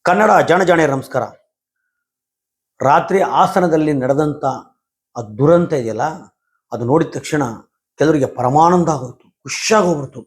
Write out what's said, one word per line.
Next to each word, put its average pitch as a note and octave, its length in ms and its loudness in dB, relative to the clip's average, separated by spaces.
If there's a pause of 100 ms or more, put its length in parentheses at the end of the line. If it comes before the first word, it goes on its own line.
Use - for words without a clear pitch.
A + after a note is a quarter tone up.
ಕನ್ನಡ G#3 300 2 (160)
ಜಾಣ F3+ 160 2
ಜಾಣ E3+ 160 4 (100)
ನಮಸ್ಕಾರ. C3 340 -4 (1600)
ರಾತ್ರಿ E3+ 360 2
ಹಾಸನದಲ್ಲಿ D#3+ 720 0
ನಡೆದಂತ C#3 520 -2 (720)
ಆ A#2+ 40 -10
ದುರಂತ D#3 520 2
ಇದೆಯಲ್ಲ, A2+ 280 -6 (720)
ಅದು A#2 140 -8
ನೋಡಿದ D3 280 2
ತಕ್ಷಣ C#3+ 300 -4 (520)
ಕೆಲವರಿಗೆ D3 300 2
ಪರಮಾನಂದ D#3+ 640 2
ಆಗೋಯ್ತು, C3 400 -8 (140)
ಖುಷಿಯಾಗೋಗ್ಬಿಡ್ತು. D#3 840 -2